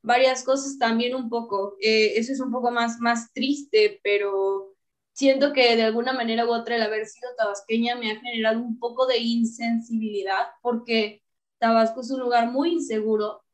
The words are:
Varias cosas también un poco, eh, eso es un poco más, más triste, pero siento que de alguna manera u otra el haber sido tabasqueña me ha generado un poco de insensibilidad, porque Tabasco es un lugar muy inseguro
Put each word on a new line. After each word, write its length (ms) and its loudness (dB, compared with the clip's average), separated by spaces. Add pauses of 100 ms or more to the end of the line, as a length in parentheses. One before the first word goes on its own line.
Varias 420 4
cosas 340 -2
también 360 2
un 140 -6
poco, 520 -4
eh, 360 2
eso 160 0
es 80 -4
un 100 -4
poco 200 0
más, 300 -2
más 340 0
triste, 680 0
pero 720 -2 (380)
siento 400 2
que 240 4
de 60 4
alguna 320 0
manera 320 -2
u 60 0
otra 240 -2
el 60 0
haber 240 -2
sido 300 -14
tabasqueña 600 -2
me 160 -6
ha 80 -6
generado 400 -2
un 180 -8
poco 280 -2
de 120 0
insensibilidad, 1300 -2 (140)
porque 600 -2 (360)
Tabasco 420 2
es 100 -10
un 100 -4
lugar 300 2
muy 220 0
inseguro 800 -2